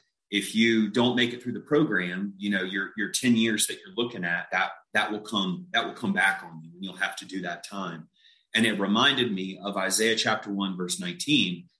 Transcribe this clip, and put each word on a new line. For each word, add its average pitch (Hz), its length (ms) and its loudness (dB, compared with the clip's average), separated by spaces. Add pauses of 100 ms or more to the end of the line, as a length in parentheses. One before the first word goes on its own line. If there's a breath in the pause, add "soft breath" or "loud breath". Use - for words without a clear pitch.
(300)
if 101 240 -2
you 110 360 4
don't 120 260 4
make 120 160 2
it - 100 -10
through 120 100 -6
the 101 80 -6
program, 98 760 0
you 104 140 -4
know, 98 120 0
your, 95 340 -4
your 101 140 -2
ten 120 260 4
years 113 300 4
that 101 120 -4
you're 98 180 -18
looking 117 280 -2
at, 87 280 -2
that, 92 180 2 (220)
that 104 200 2
will 107 80 -4
come, 95 520 -2
that 113 120 0
will - 100 -6
come 101 180 -2
back 95 300 2
on 82 200 -14
you, 82 120 -18
and 90 80 -14
you'll 90 140 -8
have 95 200 -4
to - 80 -12
do 92 180 -8
that 87 240 -8
time. 90 420 -8 (460 soft breath)
And 113 120 4
it 104 140 2
reminded 120 520 4
me 92 300 -4
of 98 140 -4
Isaiah 101 400 2
chapter 107 340 0
one, 98 260 -2
verse 90 220 -4
nineteen, 90 680 -2 (120)